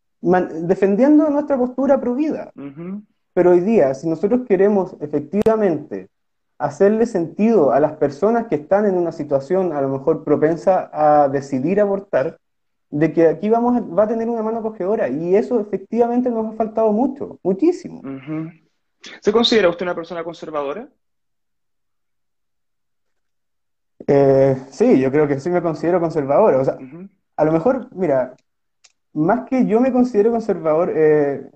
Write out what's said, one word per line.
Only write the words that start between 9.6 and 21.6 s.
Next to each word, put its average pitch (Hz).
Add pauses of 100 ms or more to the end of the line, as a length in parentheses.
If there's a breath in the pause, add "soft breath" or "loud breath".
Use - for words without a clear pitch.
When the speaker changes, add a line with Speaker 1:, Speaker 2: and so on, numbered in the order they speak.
Speaker 1:
a 143
lo 135
mejor 139
propensa 156
a 147
decidir 139
abortar, 131 (540)
de 156
que 165
aquí 160
vamos 240
a, -
va 180
a 214
tener 226
una 233
mano 226
acogedora, 214
y 170
eso 240
efectivamente 240
nos 220
ha 220
faltado 220
mucho, -
muchísimo. 196
Speaker 2:
Ujú. 147 (680 loud breath)
¿Se 202
considera 220
usted 175
una 175
persona 170
conservadora? 160 (3250)